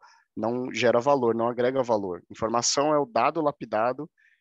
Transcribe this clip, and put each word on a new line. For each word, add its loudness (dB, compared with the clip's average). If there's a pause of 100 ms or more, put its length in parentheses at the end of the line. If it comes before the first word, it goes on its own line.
(360)
não -4
gera 2
valor, 2
não 0
agrega 0
valor. -2
Informação 0
é 4
o 0
dado 0
lapidado, -2 (300)